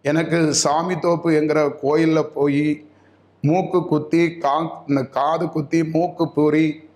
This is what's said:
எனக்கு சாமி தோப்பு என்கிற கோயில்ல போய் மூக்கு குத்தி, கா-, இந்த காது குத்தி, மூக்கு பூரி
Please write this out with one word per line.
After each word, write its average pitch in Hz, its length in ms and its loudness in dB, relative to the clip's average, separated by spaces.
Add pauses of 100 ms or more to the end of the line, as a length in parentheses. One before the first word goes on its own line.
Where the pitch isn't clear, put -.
எனக்கு 156 520 0
சாமி 165 440 0
தோப்பு 170 360 0
என்கிற 151 320 2
கோயில்ல 156 560 2
போய் 147 680 -2 (540)
மூக்கு 170 440 0
குத்தி, 165 540 0
கா-, 156 300 -2 (160)
இந்த 135 160 0
காது 160 460 -2
குத்தி, 160 360 -2
மூக்கு 165 480 -2
பூரி 151 640 0